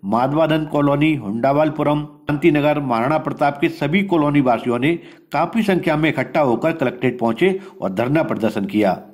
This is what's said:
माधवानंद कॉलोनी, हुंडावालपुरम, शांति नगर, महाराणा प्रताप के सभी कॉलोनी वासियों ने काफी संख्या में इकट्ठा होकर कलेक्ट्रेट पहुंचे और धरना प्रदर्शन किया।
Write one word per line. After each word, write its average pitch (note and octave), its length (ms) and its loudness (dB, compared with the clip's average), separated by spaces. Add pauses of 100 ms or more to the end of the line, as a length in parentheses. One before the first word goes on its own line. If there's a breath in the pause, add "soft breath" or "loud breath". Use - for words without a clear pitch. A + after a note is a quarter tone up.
माधवानंद D3+ 640 0
कॉलोनी, C#3+ 460 2
हुंडावालपुरम, D3 880 0
शांति D3 460 0
नगर, D3 280 2
महाराणा C3 400 0
प्रताप C#3+ 420 -2
के E3 80 2
सभी E3 340 0
कॉलोनी D3 380 2
वासियों A#2+ 380 0
ने D#3 200 0 (340 loud breath)
काफी E3+ 300 -2
संख्या F3 340 0
में D3+ 140 2
इकट्ठा C3+ 300 -2
होकर C3+ 320 2
कलेक्ट्रेट B2+ 460 -2
पहुंचे F3 420 0 (200 loud breath)
और F#2+ 140 -4
धरना C3 280 0
प्रदर्शन G#2+ 420 -2
किया। G2 360 0 (140)